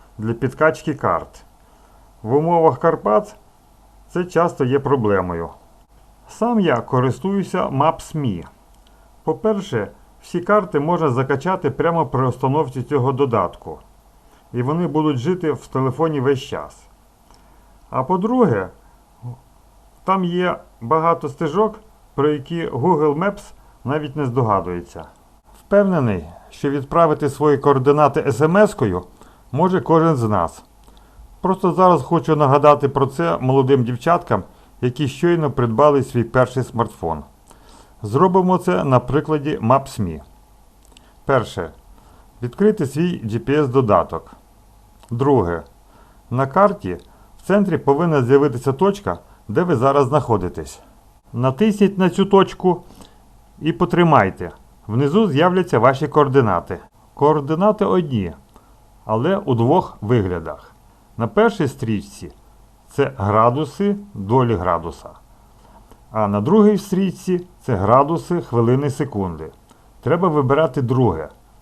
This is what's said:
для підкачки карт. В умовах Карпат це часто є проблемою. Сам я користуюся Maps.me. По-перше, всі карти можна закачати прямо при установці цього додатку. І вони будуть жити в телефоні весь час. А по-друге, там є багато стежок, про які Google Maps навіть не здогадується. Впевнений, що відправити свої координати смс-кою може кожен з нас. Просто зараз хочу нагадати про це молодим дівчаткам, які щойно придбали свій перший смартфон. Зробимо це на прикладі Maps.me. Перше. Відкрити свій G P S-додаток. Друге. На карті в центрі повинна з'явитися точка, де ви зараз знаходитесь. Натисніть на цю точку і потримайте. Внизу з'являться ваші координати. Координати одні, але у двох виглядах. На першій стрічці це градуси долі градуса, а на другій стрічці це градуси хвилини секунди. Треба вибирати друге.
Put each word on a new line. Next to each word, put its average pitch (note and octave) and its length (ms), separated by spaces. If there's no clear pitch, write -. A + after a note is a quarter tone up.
для A2 140
підкачки D3+ 640
карт. F#2+ 500
В A2+ 120
умовах D#3+ 440
Карпат F#3 580
це F3 160
часто E3+ 400
є B2+ 140
проблемою. G2 680
Сам A#3 320
я D#3 160
користуюся E3 920
Maps.me. C3+ 760
По-перше, D#3+ 680
всі - 180
карти F3+ 400
можна D#3+ 280
закачати C#3 640
прямо D#3+ 360
при B2+ 200
установці C3 560
цього C3+ 300
додатку. G#2+ 680
І A#2+ 100
вони D#3+ 240
будуть D3+ 320
жити E3 340
в - 140
телефоні C3+ 540
весь C3 220
час. D2+ 400
А B2+ 120
по-друге, F3+ 680
там F#3+ 200
є F3 320
багато D#3+ 480
стежок, G3+ 520
про C#3 140
які D3+ 400
Google D3+ 500
Maps G3+ 340
навіть D3 320
не D3+ 80
здогадується. F#2 800
Впевнений, D#3 640
що - 200
відправити D3 600
свої D3 280
координати C#3+ 760
смс-кою D3 720
може F3+ 280
кожен D#3+ 360
з A#2 120
нас. F2+ 360
Просто F#3 320
зараз F3 300
хочу D#3+ 340
нагадати C#3+ 520
про C3+ 180
це E3 320
молодим C3 460
дівчаткам, B2 580
які B2+ 280
щойно E3 420
придбали C3 520
свій A#2 220
перший B2+ 380
смартфон. F2 600
Зробимо F3+ 560
це F3+ 260
на C3 160
прикладі D3+ 640
Maps.me. A2 580
Перше. G2+ 480
Відкрити G3 440
свій E3 380
G A2+ 140
P C#3+ 240
S-додаток. G#2 680
Друге. A#2 520
На C3 160
карті C#3 520
в - 40
центрі F#3 360
повинна D3 440
з'явитися C3+ 500
точка, F#3 460
де A#2+ 140
ви F3 140
зараз C3+ 300
знаходитесь. F#2+ 760
Натисніть G3 680
на F#3 120
цю F#3+ 160
точку F#3 560
і D#3+ 120
потримайте. D3+ 800
Внизу C#3+ 420
з'являться F3 500
ваші C3 300
координати. B2+ 720
Координати D#3 680
одні, C3+ 480
але C3 320
у C3+ 180
двох B2 460
виглядах. F2+ 720
На A2+ 100
першій G#3+ 420
стрічці G#2+ 640
це C3+ 300
градуси B2+ 800
долі A2+ 400
градуса, E2+ 560
а G#2+ 180
на G#2 120
другій G3+ 380
стрічці F#3 680
це A#2+ 140
градуси C3+ 640
хвилини B2 500
секунди. F#2+ 640
Треба E3+ 280
вибирати D3 540
друге. A2 460